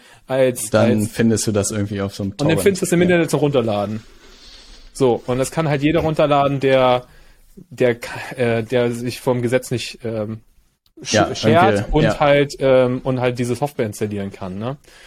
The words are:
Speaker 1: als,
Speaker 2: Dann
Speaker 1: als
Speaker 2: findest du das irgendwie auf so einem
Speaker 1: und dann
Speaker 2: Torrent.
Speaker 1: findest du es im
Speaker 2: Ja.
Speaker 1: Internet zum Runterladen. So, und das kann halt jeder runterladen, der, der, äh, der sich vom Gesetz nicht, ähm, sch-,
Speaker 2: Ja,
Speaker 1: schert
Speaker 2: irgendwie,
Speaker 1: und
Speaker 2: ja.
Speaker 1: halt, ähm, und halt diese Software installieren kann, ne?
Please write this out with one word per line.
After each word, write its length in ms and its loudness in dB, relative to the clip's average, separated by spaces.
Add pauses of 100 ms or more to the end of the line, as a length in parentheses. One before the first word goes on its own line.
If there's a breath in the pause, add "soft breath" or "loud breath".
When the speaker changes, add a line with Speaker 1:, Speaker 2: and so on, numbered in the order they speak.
(260 loud breath)
Speaker 1:
als, 440 0
Speaker 2:
Dann 300 2
Speaker 1:
als 120 -2
Speaker 2:
findest 340 0
du 60 -2
das 180 -2
irgendwie 300 -4
auf 140 -6
so 100 -8
einem 80 -6
Speaker 1:
und 80 -10
dann 80 0
Speaker 2:
Torrent. 140 0
Speaker 1:
findest 200 2
du 40 -2
es 60 -2
im 80 2
Speaker 2:
Ja. 40 4
Speaker 1:
Internet 260 2
zum 100 0
Runterladen. 640 -2 (920 loud breath)
So, 340 2
und 120 -2
das 120 -2
kann 180 -4
halt 140 -2
jeder 180 4
runterladen, 600 2
der, 440 4 (520 soft breath)
der, 400 0 (400 loud breath)
äh, 280 0
der 280 0
sich 280 -8
vom 220 0
Gesetz 280 0
nicht, 340 -8
ähm, 360 -6 (640)
sch-, 120 -4
Speaker 2:
Ja, 200 2
Speaker 1:
schert 400 4
Speaker 2:
irgendwie, 180 -2
Speaker 1:
und 120 2
Speaker 2:
ja. 160 0
Speaker 1:
halt, 380 2
ähm, 440 2
und 180 -2
halt 180 -2
diese 160 -2
Software 320 -4
installieren 460 -6
kann, 260 -10
ne? 180 -6 (300 loud breath)